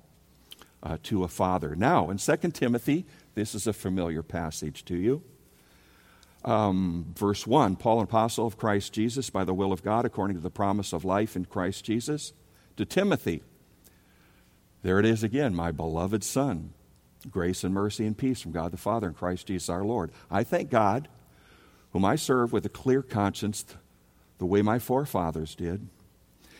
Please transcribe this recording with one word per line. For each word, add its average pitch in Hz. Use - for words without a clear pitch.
uh, 78
to 98
a 87
father. 87
Now, 107
in 98
Second 160
Timothy, 135
this 107
is 104
a 107
familiar 87
passage 80
to 87
you. 117
Um, 95
verse 101
one, 113
"Paul, 117
an 104
apostle 113
of 110
Christ 101
Jesus, 117
by 98
the 92
will 98
of 90
God, 110
according 101
to 80
the 87
promise 101
of 85
life 98
in 90
Christ 95
Jesus, 120
to 104
Timothy." 180
There 95
it 107
is 113
again, 117
"My 85
beloved 82
son, 101
grace 92
and 92
mercy 101
and 107
peace 131
from 82
God 82
the 92
Father 104
and 82
Christ 90
Jesus 92
our 90
Lord. 104
I 95
thank 175
God, 110
whom 95
I 113
serve 127
with 104
a 101
clear 131
conscience, 101
the 92
way 101
my 107
forefathers 85
did, 90